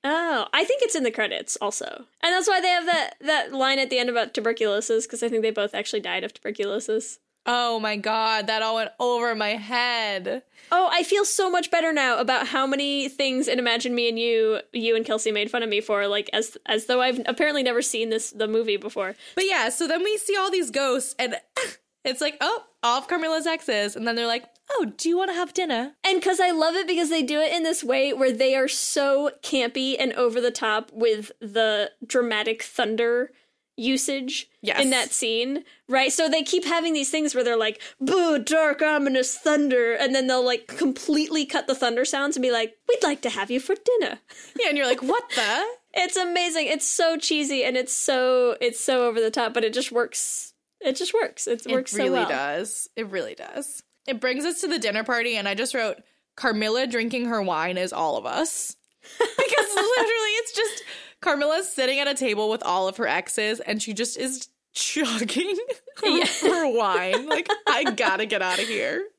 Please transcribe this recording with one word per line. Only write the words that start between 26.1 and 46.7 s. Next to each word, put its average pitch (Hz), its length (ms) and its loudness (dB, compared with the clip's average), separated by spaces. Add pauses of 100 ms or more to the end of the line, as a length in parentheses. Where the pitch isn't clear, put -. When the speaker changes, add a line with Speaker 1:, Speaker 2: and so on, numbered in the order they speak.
Speaker 1:
'cause 370 200 2
I 359 100 6
love 330 240 2
it 370 140 -2
because 339 220 0
they 330 120 2
do 294 180 0
it 311 120 2
in 339 100 0
this 320 220 -2
way 269 280 2
where 262 200 2
they 262 240 2
are 262 120 2
so 277 640 0 (140)
campy 262 560 0
and 262 140 0
over 240 260 2
the 240 100 2
top 220 420 -2
with 214 380 0 (100)
the 214 520 0 (120)
dramatic 220 600 0
thunder 233 640 0 (460)
usage 262 720 -2 (140)
Speaker 2:
Yes. - 180 0
Speaker 1:
in 262 100 4
that 254 220 0
scene, 240 520 -2 (240)
right? 262 240 4
So 320 160 2
they 311 140 2
keep 349 220 0
having 330 300 0
these 277 160 0
things 311 240 0
where 247 100 2
they're 233 140 2
like, 220 220 0 (200)
"Boo, 320 380 4
dark, 302 440 2
ominous 277 540 2
thunder," 262 580 4
and 262 200 0
then 262 120 2
they'll, 254 160 2
like, 247 240 0
completely 302 800 0
cut 294 220 -2
the 262 80 0
thunder 247 300 0
sounds 285 320 0
and 254 60 -2
be 254 80 2
like, 226 280 0 (100)
"We'd 480 140 2
like 311 200 0
to 240 80 -2
have 202 200 -4
you 254 100 0
for - 140 -2
dinner." 415 440 0 (400)
Speaker 2:
Yeah, 240 100 0
and 294 100 0
you're 277 80 0
like, 247 160 0
"What 427 320 0
the?" 247 360 0
Speaker 1:
<laughs> 494 60 -12 (220)
It's 359 180 -2
amazing. 349 500 0
It's 294 200 -2